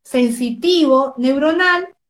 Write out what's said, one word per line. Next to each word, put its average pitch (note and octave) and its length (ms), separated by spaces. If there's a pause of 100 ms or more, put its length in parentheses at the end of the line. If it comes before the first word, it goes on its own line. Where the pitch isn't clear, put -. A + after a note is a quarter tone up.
sensitivo C4 1120
neuronal, D#4+ 680 (220)